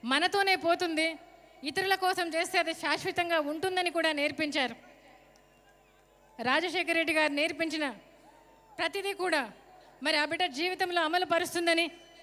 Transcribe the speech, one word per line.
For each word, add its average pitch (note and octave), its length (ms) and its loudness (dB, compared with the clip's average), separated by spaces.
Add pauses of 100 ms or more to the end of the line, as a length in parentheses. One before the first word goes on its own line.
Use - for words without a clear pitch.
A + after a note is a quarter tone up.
మనతోనే F#4 520 4
పోతుంది, E4 600 2 (480)
ఇతరుల F#4+ 300 2
కోసం F4+ 400 0
చేస్తే E4+ 240 0
అది E4 160 0
శాశ్వతంగా E4+ 680 0
ఉంటుందని F4 500 -2
కూడా E4 220 0
నేర్పించారు. D4 640 -2 (1700)
రాజశేఖర్ D#4+ 520 0
రెడ్డి E4 180 2
గారు D#4 200 2
నేర్పించిన D4+ 580 -2 (880)
ప్రతిదీ G4 340 -2
కూడా D#4+ 380 0 (520)
మరి D#4 140 0
ఆ D4 80 2
బిడ్డ E4 220 -2
జీవితంలో F4 560 -2
అమలు F4 220 0
పరుస్తుందని, E4+ 680 0 (320)